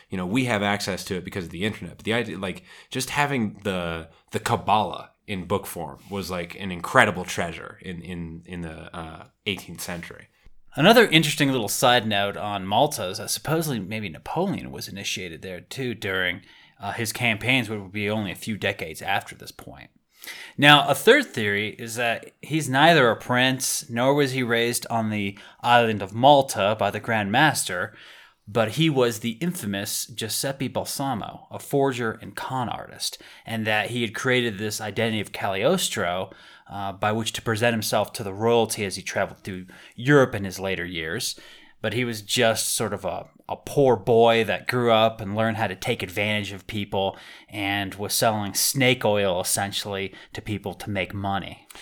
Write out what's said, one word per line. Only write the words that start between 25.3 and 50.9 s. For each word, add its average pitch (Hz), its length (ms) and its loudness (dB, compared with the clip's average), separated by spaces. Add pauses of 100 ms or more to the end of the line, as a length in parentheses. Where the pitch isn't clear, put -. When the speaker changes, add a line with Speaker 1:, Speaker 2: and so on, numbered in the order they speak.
Speaker 2:
island 117 400 6
of 98 120 -8
Malta 120 640 6
by 101 100 2
the 104 100 -4
Grand 104 320 0
Master, 113 640 2 (540)
but 107 240 0
he 160 180 2
was 120 300 2
the 117 120 -2 (100)
infamous 107 640 -4
Giuseppe 131 600 -6
Balsamo, 117 840 -6
a 101 80 -12
forger 127 640 0
and 95 140 -16
con 131 340 -4
artist, - 520 -10 (240)
and 110 220 -4
that 107 220 2
he 120 120 -2
had 113 140 -4
created 123 420 0
this 104 220 -4
identity 110 420 -2
of 95 100 -8
Cagliostro, 104 1000 0 (400)
uh, 98 200 -6
by 104 200 0
which 110 220 -2
to - 80 -8
present 117 320 2
himself 110 400 0
to - 100 -8
the 98 100 -6
royalty 113 520 2
as 95 100 -6
he 95 60 -10
traveled 87 420 -4
through 92 220 -8 (300)
Europe 131 380 6
in 101 120 -4
his 92 140 -8
later 92 260 -2
years, 87 540 -6 (420)
but 107 120 -2
he 123 120 0
was 113 160 -6
just 113 540 2
sort 104 180 -2
of 95 120 -8
a, 85 200 -6 (240)
a 92 60 -2
poor 131 400 4
boy 113 480 6
that 98 240 -2
grew 120 240 2
up 110 280 4
and 101 160 -6
learned 113 220 0
how 110 100 -2
to 92 80 -6
take - 280 -4
advantage 104 480 -2
of 98 160 -14
people 98 500 -2 (320)
and 98 460 -4
was 101 180 -6
selling 107 400 0
snake 127 500 2
oil, 101 380 2
essentially, 98 720 -4 (200)
to - 80 -10
people 101 340 -6
to - 140 -12
make 95 240 -4